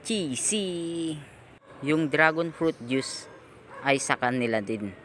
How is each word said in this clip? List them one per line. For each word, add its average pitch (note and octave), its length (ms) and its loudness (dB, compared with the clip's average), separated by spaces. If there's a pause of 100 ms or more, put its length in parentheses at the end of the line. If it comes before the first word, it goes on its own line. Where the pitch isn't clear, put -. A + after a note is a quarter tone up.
Cheesy! E3+ 1120 -2 (640)
Yung D3+ 320 2
dragon D#3+ 400 4
fruit D#3+ 320 0
juice C3 400 -2 (560)
ay C#3 160 4
sa C3+ 160 0
kanila A#2+ 480 2
din. G#2 320 -4 (120)